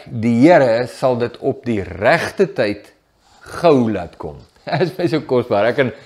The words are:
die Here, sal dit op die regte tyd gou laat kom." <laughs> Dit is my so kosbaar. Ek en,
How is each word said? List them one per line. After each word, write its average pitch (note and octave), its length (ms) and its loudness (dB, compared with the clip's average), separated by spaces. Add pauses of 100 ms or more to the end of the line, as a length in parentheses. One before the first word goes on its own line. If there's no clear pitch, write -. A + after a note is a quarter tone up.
(100)
die A#2+ 380 2
Here, B2+ 400 4
sal B2+ 280 -2
dit A#2 220 -6
op - 260 -6
die G#2+ 200 -4
regte A2 680 -2
tyd G#2 380 -4 (520)
gou B2+ 500 2
laat F2 240 -10
kom." D2+ 220 -14 (300)
<laughs> D#3+ 100 -4
Dit F3+ 120 0
is - 80 -12
my F3 120 0
so D3+ 180 -2
kosbaar. A#2 440 0
Ek C3+ 120 0
en, A#2 80 -4 (120)